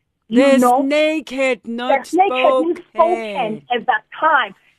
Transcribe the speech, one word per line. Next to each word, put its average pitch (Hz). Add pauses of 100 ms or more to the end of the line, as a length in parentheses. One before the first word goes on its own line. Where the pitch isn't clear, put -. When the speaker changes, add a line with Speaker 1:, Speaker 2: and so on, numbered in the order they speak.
(300)
Speaker 1:
You 233
Speaker 2:
The 277
Speaker 1:
know? 247
Speaker 2:
snake 302
had 262
not 247
Speaker 1:
The -
snake 359
hadn't 262
Speaker 2:
spoken. -
Speaker 1:
spoken 226
at 240
that - (160)
time. 269 (240)